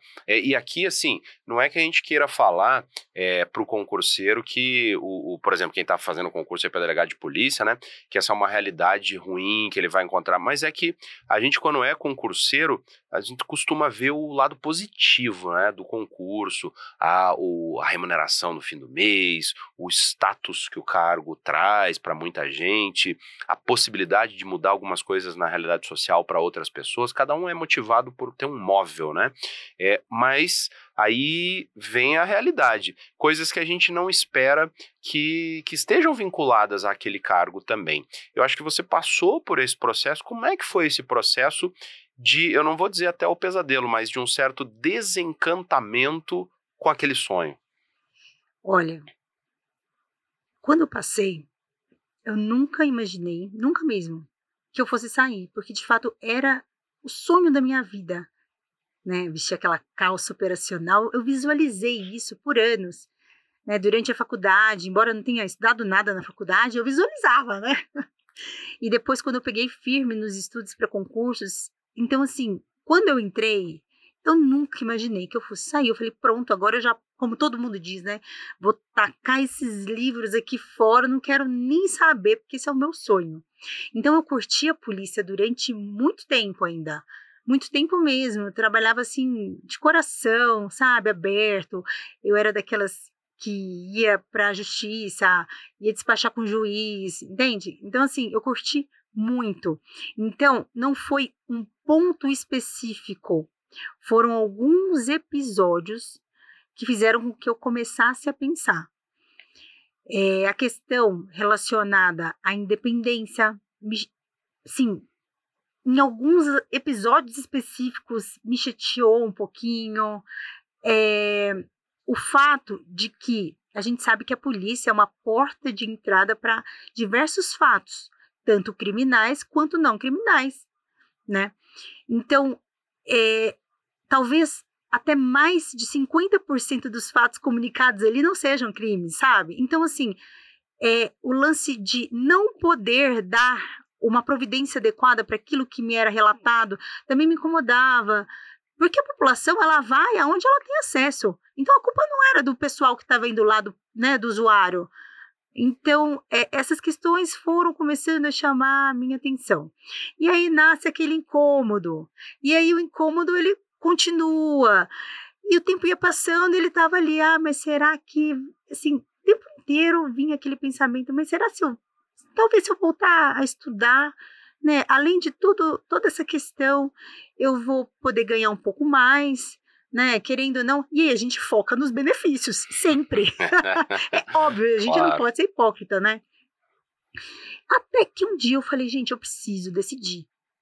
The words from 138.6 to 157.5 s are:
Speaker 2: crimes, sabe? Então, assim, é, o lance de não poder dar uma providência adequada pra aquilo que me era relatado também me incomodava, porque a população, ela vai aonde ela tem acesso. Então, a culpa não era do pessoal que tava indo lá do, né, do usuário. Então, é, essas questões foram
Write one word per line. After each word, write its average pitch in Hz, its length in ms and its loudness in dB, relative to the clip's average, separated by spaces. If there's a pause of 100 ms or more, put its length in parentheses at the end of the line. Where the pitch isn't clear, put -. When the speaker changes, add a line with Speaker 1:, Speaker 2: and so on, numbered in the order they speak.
Speaker 2:
crimes, 190 440 -4
sabe? 196 440 4
Então, 320 240 2
assim, 262 320 -2 (640)
é, 226 300 2 (100)
o 247 100 -2
lance 277 440 0
de 220 340 -4
não 302 440 2
poder 247 680 2
dar 233 400 2 (380)
uma 233 200 2
providência 262 600 -2
adequada 226 420 2
pra 214 140 -4
aquilo 269 280 -4
que - 160 -10
me 226 140 -4
era 226 160 2
relatado 214 640 2 (300)
também 285 220 4
me 330 60 4
incomodava, 247 920 2 (500)
porque 349 220 2
a 571 60 2
população, 311 580 2
ela 311 200 6
vai 294 340 2
aonde 339 300 2
ela 554 180 6
tem 571 140 -6
acesso. 269 600 0 (160)
Então, 381 220 6
a - 60 0
culpa 554 260 0
não 554 220 4
era - 120 4
do 254 140 -2
pessoal 269 400 0
que - 100 -20
tava 240 220 2
indo 220 160 2
lá 214 160 6
do, 202 160 -10 (180)
né, 262 220 2
do 220 100 -4
usuário. 202 640 4 (640)
Então, 294 680 2 (100)
é, 240 180 2
essas 277 300 -2
questões 339 560 0
foram 339 380 0